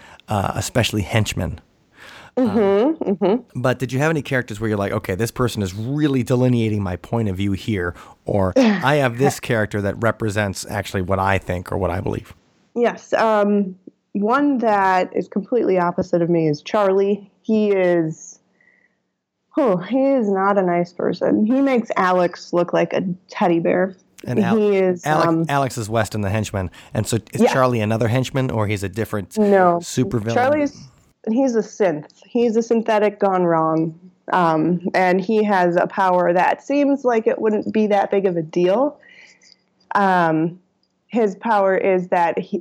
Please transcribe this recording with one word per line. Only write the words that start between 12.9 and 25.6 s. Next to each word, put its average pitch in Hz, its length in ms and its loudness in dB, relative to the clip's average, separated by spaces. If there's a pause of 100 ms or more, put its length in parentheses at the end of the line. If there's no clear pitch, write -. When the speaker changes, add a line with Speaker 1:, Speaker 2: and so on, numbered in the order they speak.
Speaker 2:
Um, 208 600 2 (380)
one 262 460 0
that 190 560 2
is 185 120 -4
completely 185 500 0
opposite 175 460 0
of 165 60 0
me 165 180 2
is 147 160 -2
Charlie. 196 640 0 (140)
He 214 280 0
is, 175 680 0 (1160)
oh, 240 220 2
he 220 260 -2
is 269 240 2
not 196 300 0
a 196 60 2
nice 175 280 0
person. - 540 0
He 262 160 2
makes 262 360 0
Alex 180 540 0
look 175 220 0
like 170 200 0
a - 100 -2 (260)
teddy 175 300 0
bear. 180 360 0 (300)
Speaker 1:
And 123 140 -2
Al-, 208 180 2
Speaker 2:
He 208 200 2
is, 185 280 0
Speaker 1:
Alex, 156 220 2
Speaker 2:
um, 165 220 0
Speaker 1:
Alex 139 280 0